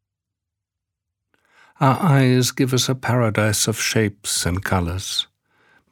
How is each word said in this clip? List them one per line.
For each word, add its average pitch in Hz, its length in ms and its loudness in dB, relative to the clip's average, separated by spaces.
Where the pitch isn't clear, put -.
Our 135 180 4
eyes 127 520 4
give 131 240 -2
us 123 160 0
a 131 40 -2
paradise 110 720 0
of 110 140 -4
shapes - 640 -2
and 90 180 -2
colors. 90 680 -4